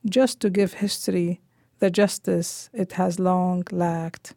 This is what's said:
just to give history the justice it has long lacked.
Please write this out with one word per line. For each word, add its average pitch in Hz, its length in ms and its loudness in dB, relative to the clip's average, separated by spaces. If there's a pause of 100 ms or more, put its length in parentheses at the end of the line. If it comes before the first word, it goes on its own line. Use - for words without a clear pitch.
just 247 360 2
to 208 100 2
give 190 240 2
history 180 640 -2 (380)
the 196 120 4
justice 185 800 0
it 185 200 -4
has 180 260 0
long 180 520 2
lacked. 170 680 -4